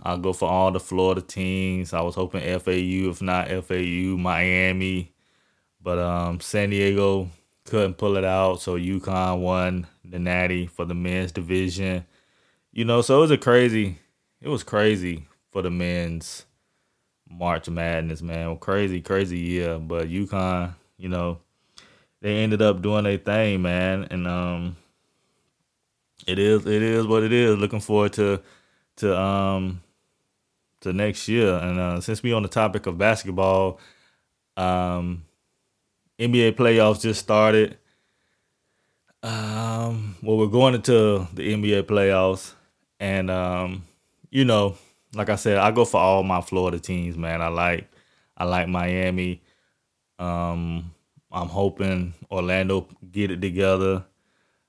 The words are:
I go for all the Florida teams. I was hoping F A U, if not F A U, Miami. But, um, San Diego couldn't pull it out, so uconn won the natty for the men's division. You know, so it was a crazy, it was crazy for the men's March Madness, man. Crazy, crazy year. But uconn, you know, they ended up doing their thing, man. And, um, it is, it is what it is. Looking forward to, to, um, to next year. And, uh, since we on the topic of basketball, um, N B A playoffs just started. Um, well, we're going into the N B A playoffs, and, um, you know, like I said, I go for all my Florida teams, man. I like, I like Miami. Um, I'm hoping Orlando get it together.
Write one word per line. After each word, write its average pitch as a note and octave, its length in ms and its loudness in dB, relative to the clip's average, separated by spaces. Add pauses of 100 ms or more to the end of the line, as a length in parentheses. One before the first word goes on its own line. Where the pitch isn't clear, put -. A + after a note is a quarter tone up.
I F2+ 160 -4
go F#2 160 -2
for F#2 120 -2
all F#2 240 2
the F#2 80 -4
Florida F#2 440 0
teams. F#2 720 -4
I E2+ 80 -2
was F2 140 -4
hoping F#2 260 -4
F F2+ 260 -4
A F#2 100 0
U, F#2 300 -2
if F2 140 -6
not F2+ 280 -2
F F#2 200 -6
A F2+ 120 -2
U, F2+ 360 -2
Miami. F#2 920 0 (680)
But, F2+ 180 -2
um, F2 420 -2
San G2+ 280 -2
Diego G2 640 2 (340)
couldn't G2 300 0
pull G2+ 240 0
it F#2+ 80 0
out, F#2 340 2
so F2+ 160 -4
uconn F#2 640 -2
won F#2 460 -2 (180)
the F2+ 140 -12
natty F2+ 480 -2
for E2+ 180 -8
the F2 100 -6
men's F2+ 380 -4
division. F#2 720 -4 (680)
You A#2 120 -4
know, A#2 160 4
so C3+ 160 4
it D3 60 8
was D#3 80 4
a C#3+ 80 6
crazy, A2 640 4 (420)
it C#3 80 -10
was C3 120 -4
crazy F#2 680 0 (220)
for F#2+ 100 -6
the F2+ 100 -4
men's F2 760 -6 (840)
March F2 400 -4
Madness, E2 540 -4
man. E2 340 -6
Crazy, F#2+ 460 -2
crazy F#2+ 360 -2
year. F2 400 -2
But D#2+ 300 -6
uconn, F#2 680 -4 (220)
you F#2 140 -10
know, F2 300 -4 (840)
they G#2 160 -2
ended G#2+ 240 2
up G2+ 180 4
doing G#2 240 0
their G2+ 140 0
thing, G#2 420 0
man. F#2 500 0
And, F2+ 160 -4
um, F2 500 -4 (1500)
it F2+ 120 0
is, G#2 260 4
it G#2+ 160 2
is A2+ 260 2
what A2 160 4
it A2 120 2
is. A2+ 240 4
Looking G#2 220 -2
forward G#2 340 2
to, G2+ 260 0 (560)
to, F#2+ 240 0
um, F#2+ 600 -2 (960)
to F2+ 140 -4
next G#2 340 -2
year. A2 280 4
And, F2+ 220 -2
uh, F2+ 220 -2
since A2 220 -6
we A#2+ 100 -2
on A2 120 0
the F#2 40 -6
topic G#2+ 380 0
of F2 100 -4
basketball, F#2+ 840 2 (800)
um, F2+ 680 -2 (920)
N A#2+ 140 0
B B2 120 6
A A2 80 6
playoffs A2+ 500 4
just A2+ 180 -2
started. G#2+ 560 4 (1500)
Um, A2+ 1000 -6
well, A2 160 2
we're G#2+ 80 4
going B2+ 280 4
into G#2+ 600 4
the F#2 180 -4
N G#2 80 -2
B G#2 140 2
A G2 80 2
playoffs, F#2+ 720 2 (440)
and, F#2+ 320 -2
um, F#2 520 -4 (480)
you C3 160 2
know, G2+ 320 2 (360)
like G#2+ 140 -4
I G#2+ 80 0
said, G#2 220 2
I G#2 140 4
go A#2 120 6
for F#2 160 2
all F#2+ 220 4
my F#2 180 0
Florida F2+ 380 -2
teams, F2 400 -6
man. E2 240 -4
I E2 60 -2
like, F2 380 -2 (480)
I F2 100 -6
like F2+ 220 0
Miami. F2+ 760 -2 (760)
Um, E2+ 760 -4 (360)
I'm F2 180 -6
hoping F#2 640 -2 (160)
Orlando F#2 580 -2 (220)
get G2 200 -2
it F2+ 120 -6
together. F#2+ 640 2 (640)